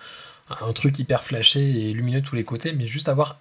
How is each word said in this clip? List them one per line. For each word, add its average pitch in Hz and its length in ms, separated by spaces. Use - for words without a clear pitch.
un 113 100
truc 139 260
hyper 127 240
flashé 123 380
et 113 320
lumineux 123 300
de 139 40
tous - 80
les 113 100
côtés, 147 280
mais 127 140
juste 120 240
avoir 139 300